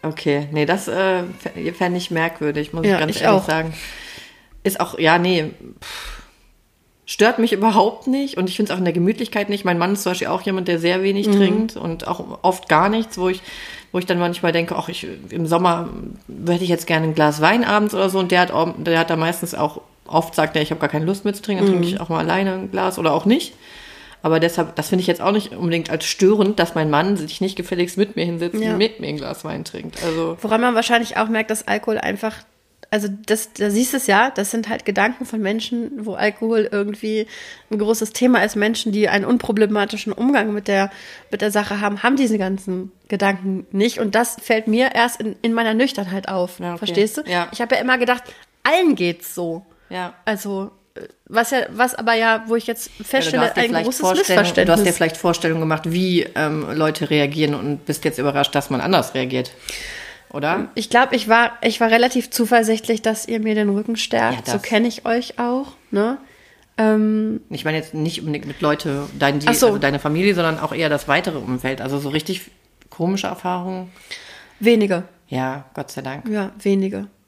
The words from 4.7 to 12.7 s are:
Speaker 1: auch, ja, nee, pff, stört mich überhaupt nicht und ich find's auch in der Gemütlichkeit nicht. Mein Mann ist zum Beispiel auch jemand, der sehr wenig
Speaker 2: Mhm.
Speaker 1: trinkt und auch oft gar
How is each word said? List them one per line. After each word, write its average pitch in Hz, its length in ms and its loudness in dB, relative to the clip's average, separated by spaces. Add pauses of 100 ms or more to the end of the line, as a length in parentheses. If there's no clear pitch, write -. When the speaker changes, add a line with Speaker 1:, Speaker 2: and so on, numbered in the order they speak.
Speaker 1:
auch, - 180 -4
ja, 165 180 6
nee, 175 340 2 (300)
pff, - 420 -14 (840)
stört 233 320 2
mich 226 140 2
überhaupt 208 540 2
nicht 269 320 -2
und 185 100 0
ich 185 80 -6
find's 208 140 0
auch 185 80 -2
in 185 60 0
der 170 100 2
Gemütlichkeit 202 560 0
nicht. 202 140 -4
Mein 175 140 2
Mann 180 140 2
ist 202 100 -2
zum 180 100 0
Beispiel 180 160 -4
auch 185 140 -2
jemand, 190 260 -2
der 170 100 2
sehr 175 240 2
wenig 196 260 0
Speaker 2:
Mhm. 202 80 4
Speaker 1:
trinkt 208 400 2
und 165 300 -6
auch - 360 -8
oft - 260 0
gar 165 200 6